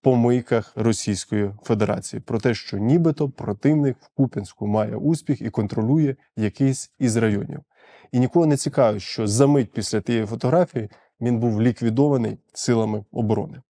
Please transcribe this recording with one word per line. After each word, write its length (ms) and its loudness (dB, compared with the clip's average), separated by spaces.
помийках 720 2
Російської 760 -2
Федерації 560 -2
про 200 -6
те, 140 0
що 240 -8
нібито 520 2
противник 720 0
в 160 -20
Куп'янську 500 -4
має 280 0
успіх 460 -2
і 80 -6
контролює 680 0
якийсь 640 -2
із 160 0
районів. 440 0
І 80 0
нікого 260 2
не 120 4
цікавить, 440 0
що 260 -4
за 200 4
мить 240 2
після 300 -4
тієї 240 0
фотографії 640 -2
він 180 0
був 220 0
ліквідований 760 0
силами 580 -2
оборони. 500 -4